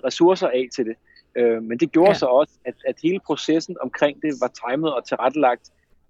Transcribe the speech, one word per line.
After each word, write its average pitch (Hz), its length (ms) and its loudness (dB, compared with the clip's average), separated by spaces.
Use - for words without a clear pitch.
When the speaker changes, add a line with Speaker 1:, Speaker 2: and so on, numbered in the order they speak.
Speaker 1:
ressourcer 175 420 2
af 127 280 -2
til 120 100 -2
det. 113 100 -8
Øh, 113 260 2
men 113 140 -6
det 160 140 0
gjorde 175 180 6
Speaker 2:
Ja. 202 40 4
Speaker 1:
så 160 120 -2
også, 131 280 2
at, 120 80 -10
at 131 180 -4
hele 185 220 -2
processen 160 560 -2
omkring 139 400 -2
det 151 200 -4
var 123 100 -2
timet 147 240 -2
og 120 140 -6
tilrettelagt, 127 600 -2